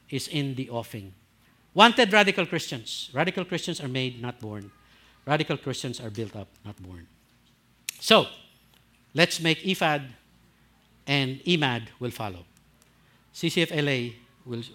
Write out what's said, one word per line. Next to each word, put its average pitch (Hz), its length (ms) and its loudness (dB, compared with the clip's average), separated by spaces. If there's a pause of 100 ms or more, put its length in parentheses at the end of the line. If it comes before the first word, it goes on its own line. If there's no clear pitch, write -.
(100)
is 135 180 -4
in 139 260 -2
the 131 140 -6
offing. 110 460 -10 (580)
Wanted 220 400 8
radical 196 320 6
Christians. - 680 -6
Radical 180 300 0
Christians 175 360 -6
are 143 80 -8
made, 127 320 -4
not 120 200 -8
born. 104 300 -10 (560)
Radical 151 300 0
Christians 127 440 -8
are 113 100 -10
built 104 260 -8
up, 98 120 -12 (160)
not 104 180 -16
born. 90 240 -16 (960)
So, 208 260 6 (880)
let's 170 260 4
make 160 240 2
ephad, 160 380 2 (1040)
and 135 400 0
emad 131 420 0 (120)
will 123 100 -4
follow. 92 340 -8 (880)
C - 160 -4
C 170 140 2
F 165 100 -2
L 147 160 0
A 120 260 -2 (300)
will, 120 180 -8 (120)